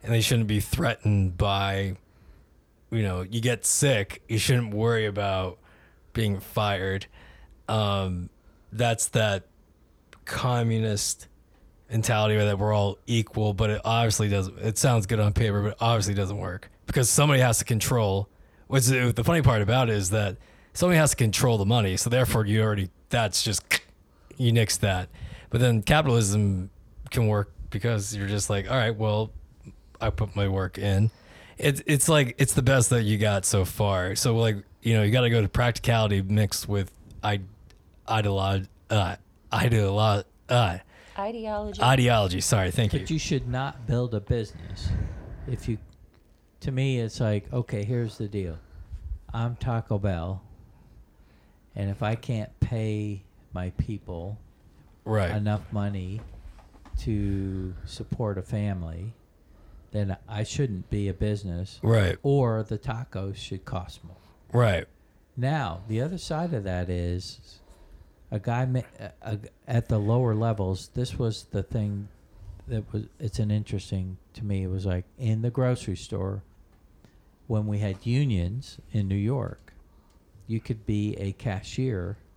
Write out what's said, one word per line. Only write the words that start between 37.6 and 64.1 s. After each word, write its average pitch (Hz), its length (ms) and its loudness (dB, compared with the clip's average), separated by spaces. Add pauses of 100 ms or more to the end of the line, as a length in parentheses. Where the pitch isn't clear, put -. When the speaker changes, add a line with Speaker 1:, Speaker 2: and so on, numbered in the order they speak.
Speaker 1:
ideolo-, 98 580 0 (240)
uh, 95 240 2 (380)
ideolo-, 107 720 4 (240)
uh, 107 300 4 (380)
Speaker 2:
Ideology. 214 640 -6
Speaker 1:
ideology, 117 600 4
sorry, 92 320 2
thank 110 200 0
you. 147 80 0
Speaker 3:
But - 100 -8
you 160 100 -2
should 127 260 -2
not 127 400 -6
build 120 280 -2
a 104 60 -2
business. - 680 -6 (580)
If 123 220 -6
you, 110 100 -4 (800)
to 139 120 -6
me, 131 260 0
it's 113 220 -4
like, 107 320 0
okay, 113 320 -2
here's 117 340 -2
the 110 80 -6
deal. 95 320 -6 (720)
I'm 117 220 -4
Taco 113 460 -2
Bell, 92 420 -2 (1300)
and 101 140 -2
if 101 120 -6
I 110 140 0
can't 110 420 -6
pay 107 640 -2 (300)
my 90 260 -4
people 98 600 -8 (680)
Speaker 1:
Right. 104 260 2
Speaker 3:
enough 104 280 0 (100)
money 101 500 -6 (800)
to 98 720 -4 (100)
support 107 540 -6
a 92 40 -6
family, 98 720 -6 (800)
then 101 260 -2 (120)
I 107 160 -4
shouldn't 110 460 -4
be 101 180 -2
a 95 60 -2
business. 98 680 -4
Speaker 1:
Right. 104 400 4
Speaker 3:
Or 127 400 2
the 104 160 -6
tacos 98 580 -8
should - 280 -12
cost - 380 -10
more. - 140 -18 (360)